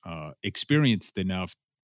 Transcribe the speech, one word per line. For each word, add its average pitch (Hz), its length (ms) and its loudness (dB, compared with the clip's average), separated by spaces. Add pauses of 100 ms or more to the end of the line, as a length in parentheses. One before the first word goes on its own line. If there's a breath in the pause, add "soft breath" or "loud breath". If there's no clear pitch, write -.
uh, 78 280 -10 (100)
experienced 127 720 2
enough 92 360 -2 (320)